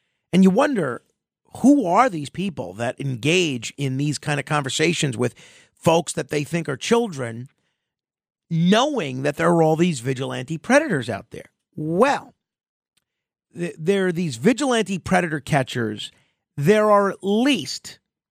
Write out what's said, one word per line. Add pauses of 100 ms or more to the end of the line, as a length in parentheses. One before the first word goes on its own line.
(320)
And
you
wonder, (560)
who
are
these
people
that
engage
in
these
kind
of
conversations
with (360)
folks
that
they
think
are
children, (1000)
knowing
that
there
are
all
these
vigilante
predators
out
there? (240)
Well, (1200)
th-,
there
are
these
vigilante
predator
catchers. (460)
There
are
at
least, (320)